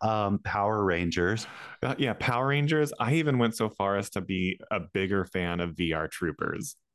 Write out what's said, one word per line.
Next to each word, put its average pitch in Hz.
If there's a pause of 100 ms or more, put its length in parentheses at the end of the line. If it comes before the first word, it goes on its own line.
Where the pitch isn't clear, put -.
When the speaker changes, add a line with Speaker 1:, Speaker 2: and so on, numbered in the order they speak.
Speaker 1:
um, 104
Power 104
Rangers. 90 (340)
Speaker 2:
Uh, 131
yeah, 123
Power 127
Rangers. 147
I 127
even 147
went 113
so 107
far 101
as 101
to 101
be 92 (100)
a 104
bigger 95
fan 87
of 85
V 82
R 80
Troopers. - (200)